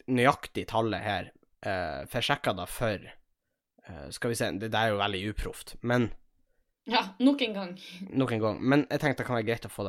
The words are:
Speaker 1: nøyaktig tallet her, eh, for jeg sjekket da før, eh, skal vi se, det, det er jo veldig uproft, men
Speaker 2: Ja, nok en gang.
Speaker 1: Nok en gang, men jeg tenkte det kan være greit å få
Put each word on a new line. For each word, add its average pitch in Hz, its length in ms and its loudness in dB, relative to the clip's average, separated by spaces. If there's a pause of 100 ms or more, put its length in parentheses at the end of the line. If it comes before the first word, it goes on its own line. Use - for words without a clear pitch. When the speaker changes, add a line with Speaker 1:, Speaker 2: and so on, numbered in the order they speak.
Speaker 1:
nøyaktig 131 600 2
tallet 110 340 0
her, 98 300 -2 (320)
eh, 87 420 -4
for - 160 -6
jeg - 20 -2
sjekket 131 340 0
da 90 80 -6
før, 107 440 -4 (800)
eh, 73 240 -12
skal - 180 -2
vi 117 60 0
se, 110 160 0
det, 104 200 -4
det 117 40 0
er 113 140 4
jo 104 80 2
veldig 101 360 0
uproft, - 480 -8
men 120 300 2 (760)
Speaker 2:
Ja, 220 240 2 (100)
nok 277 220 6
en 220 120 -2
gang. 190 260 -8 (340)
Speaker 1:
Nok 127 200 2
en 110 60 0
gang, 107 220 0
men 139 280 4
jeg 143 100 -2
tenkte 143 180 0
det 120 100 -4
kan 123 100 0
være 110 100 0
greit 117 180 0
å 101 60 -12
få 107 180 -6